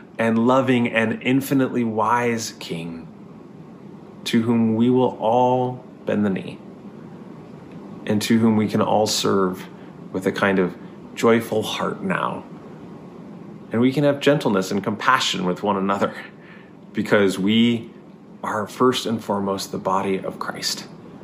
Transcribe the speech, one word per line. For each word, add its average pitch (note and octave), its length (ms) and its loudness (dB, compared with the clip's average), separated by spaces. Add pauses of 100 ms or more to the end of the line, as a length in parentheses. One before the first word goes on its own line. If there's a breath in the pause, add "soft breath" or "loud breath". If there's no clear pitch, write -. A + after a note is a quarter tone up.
(180 loud breath)
and A2+ 300 2
loving B2+ 400 4
and A2 360 0
infinitely C3 600 2
wise A2+ 760 0
king, E2 480 -10 (1160)
to A#2 200 2
whom A2+ 320 2
we A#2+ 160 4
will B2+ 280 4
all B2 640 2 (220)
bend G#2 180 0
the G2+ 60 2
knee - 300 -6 (1500)
and G#2+ 160 0
to A#2 160 2
whom A2 180 4
we G#2+ 120 2
can G#2+ 140 0
all G#2 260 4
serve G2 600 0 (440 loud breath)
with F#2+ 160 -2
a F#2+ 40 2
kind G2 280 2
of F2+ 160 2 (400 loud breath)
joyful A2+ 480 4
heart F#2 400 -4
now. E2 400 -2 (1300)
And A2+ 100 0
we C3 100 6
can C#3+ 120 2
have C#3+ 160 4
gentleness C3 500 4
and G2+ 140 -2
compassion G#2 640 2
with F2+ 180 -2
one G2+ 140 2
another, G2 360 0 (800 loud breath)
because G2+ 460 2
we A2 500 2 (540)
are G#2+ 240 -4
first B2+ 380 2
and A2 180 -2
foremost G2 480 -2
the F#2+ 60 -6
body F#2+ 400 0
of - 220 -8
Christ. - 480 -6 (360)